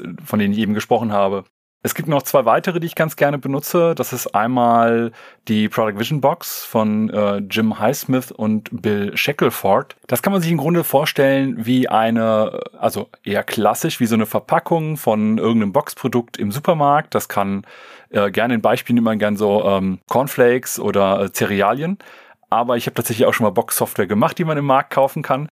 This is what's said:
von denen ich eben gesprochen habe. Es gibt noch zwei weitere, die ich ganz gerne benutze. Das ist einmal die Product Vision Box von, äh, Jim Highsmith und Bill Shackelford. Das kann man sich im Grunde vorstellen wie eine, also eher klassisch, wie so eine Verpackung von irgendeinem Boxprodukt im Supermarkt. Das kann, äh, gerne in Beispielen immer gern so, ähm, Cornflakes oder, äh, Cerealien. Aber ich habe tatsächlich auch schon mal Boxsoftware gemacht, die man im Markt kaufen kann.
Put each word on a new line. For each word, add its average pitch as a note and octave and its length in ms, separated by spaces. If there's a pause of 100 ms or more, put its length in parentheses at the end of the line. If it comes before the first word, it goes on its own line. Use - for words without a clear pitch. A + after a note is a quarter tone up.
(240)
von - 140
denen G2+ 160
ich G#2 60
eben G#2+ 160
gesprochen A2 360
habe. G2 320 (400)
Es - 100
gibt - 160
noch C#3 140
zwei C#3 200
weitere, E3 360
die E3+ 80
ich - 80
ganz D#3+ 200
gerne D3 220
benutze. C#3+ 560
Das B2 180
ist - 240
einmal A#2 760 (360)
die G#2+ 220
Product G#2+ 300
Vision C#3+ 200
Box - 460
von, G#2+ 460
äh, G2+ 260
Jim G2+ 420
Highsmith B2+ 520
und A2 500
Bill G#2 340
Shackelford. - 800 (120)
Das - 160
kann G3 100
man G3 80
sich E3 100
im E3+ 60
Grunde D#3+ 260
vorstellen C3+ 800
wie B2+ 220
eine, A2 760 (180)
also A2 300 (140)
eher G2+ 200
klassisch, A2+ 560
wie B2 80
so A2+ 80
eine A2 100
Verpackung D#3 720
von A2 400
irgendeinem G#2+ 340
Boxprodukt - 640
im G#2 140
Supermarkt. D3 640
Das - 160
kann, G2 320 (480)
äh, G#2 220
gerne A2+ 240
in A2 60
Beispielen A#2 360
immer A2+ 180
gern G#2 220
so, G2+ 260
ähm, F#2+ 360 (100)
Cornflakes B2+ 680
oder, G2 420
äh, G2 100
Cerealien. A2+ 680 (500)
Aber A#2+ 260
ich A#2 120
habe A#2+ 80
tatsächlich A#2 320
auch - 80
schon A#2 100
mal G2+ 60
Boxsoftware G#2+ 560
gemacht, G#2+ 320
die E3+ 60
man D#3+ 120
im C#3+ 80
Markt C#3 240
kaufen C3+ 320
kann. C#3+ 360